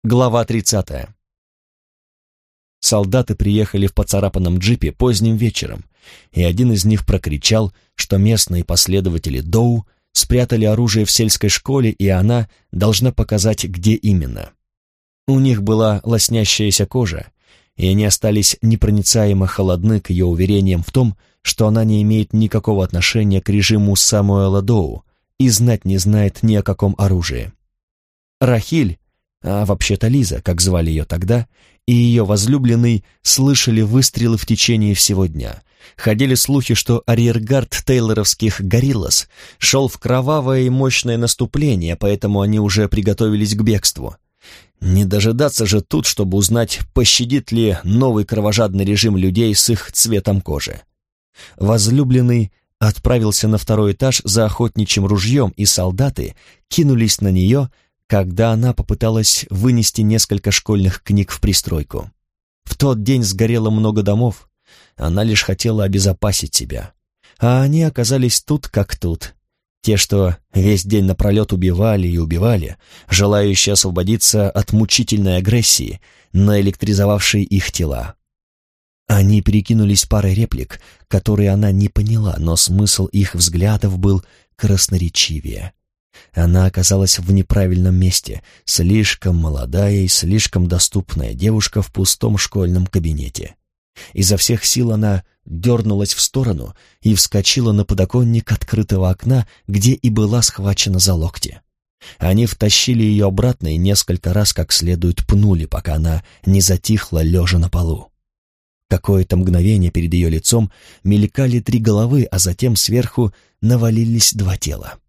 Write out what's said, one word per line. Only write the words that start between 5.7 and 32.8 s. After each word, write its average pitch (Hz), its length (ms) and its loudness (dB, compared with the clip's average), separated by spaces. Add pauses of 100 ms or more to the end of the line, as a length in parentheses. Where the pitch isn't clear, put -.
и 87 120 -2
один 104 280 2
из 98 140 0
них 107 200 2
прокричал, 98 680 -2 (220)
что - 200 -4
местные 98 480 2
последователи 85 760 -2
Доу 113 440 0 (280)
спрятали 123 500 0
оружие 107 420 2
в - 60 -4
сельской 107 380 0
школе, 131 400 0
и 98 180 -2
она 104 400 2 (240)
должна 107 400 0
показать, 107 540 -2
где 104 300 0
именно. 69 560 -2 (760)
У 135 120 2
них 123 220 2
была 107 440 0
лоснящаяся 107 800 0
кожа, 92 420 -4 (480)
и 90 100 -4
они 101 200 2
остались 104 560 0
непроницаемо 104 840 2
холодны 95 540 0
к - 120 -8
ее 90 160 0
уверениям 92 560 0
в - 100 -10
том, 123 240 0 (240)
что - 260 -2
она 113 160 2
не 107 200 2
имеет 107 280 0
никакого 104 540 0
отношения 95 560 0
к - 80 -6
режиму 101 480 2
Самуэла 98 640 2
Доу 98 420 -2 (340)
и 131 120 4
знать 113 340 2
не 95 140 0
знает 101 460 0
ни 110 120 2
о 101 80 0
каком 98 340 -2
оружии. 87 540 -2 (880)
Рахиль, 123 600 0 (440)
а 101 220 -2
вообще-то 101 420 -2
Лиза, 117 340 0
как 87 200 -2
звали 85 280 0
ее 78 160 -2
тогда, 95 420 -2 (380)
и 123 80 2
ее 120 320 4
возлюбленный 117 800 2 (160)